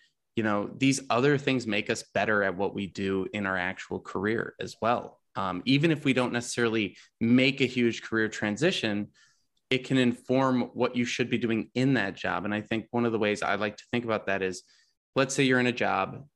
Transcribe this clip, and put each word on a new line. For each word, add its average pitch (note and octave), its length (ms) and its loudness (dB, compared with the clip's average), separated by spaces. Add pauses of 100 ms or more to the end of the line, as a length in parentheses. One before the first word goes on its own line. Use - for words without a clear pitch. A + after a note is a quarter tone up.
(360)
you A2+ 80 0
know, G#2 340 0
these C3+ 320 2
other C3+ 280 4
things C3 280 -2
make G#2+ 240 -2
us A2+ 140 -2 (100)
better G#2 300 2
at F#2+ 120 -2
what F#2+ 200 -4
we G2+ 120 -4
do F#2+ 460 -2
in G#2 120 -4
our F#2+ 120 0
actual F#2 420 -6
career G#2 600 -2
as - 220 -8
well. A2+ 380 -2 (160)
Um, F#2 300 -4
even C#3+ 260 4
if C#3+ 140 -2
we C3+ 80 4
don't B2 200 2
necessarily A#2 640 -2 (220)
make C3 420 4
a C3 40 6
huge A#2+ 380 0
career A2 260 0
transition, G#2+ 800 -2 (600)
it B2+ 160 0
can C3 120 2
inform B2+ 640 2 (120)
what A#2+ 220 -2
you A#2+ 100 0
should A#2+ 240 -2
be A#2+ 80 0
doing A2 360 -2
in C3 220 2
that G2 200 0
job. F2+ 300 -4
And G#2 80 -2
I G#2+ 80 -2
think A2 300 -4
one A#2+ 140 0
of A#2 60 0
the A2 80 -2
ways G#2 220 2
I - 140 0
like G#2 220 -4
to - 140 -20
think A#2 140 -2
about A2 220 -2
that G2 160 -2
is, F#2 200 -4 (520)
let's C3+ 180 0
say C#3+ 100 2
you're B2+ 160 4
in B2 80 2
a A#2+ 40 2
job, G2 540 -2 (100)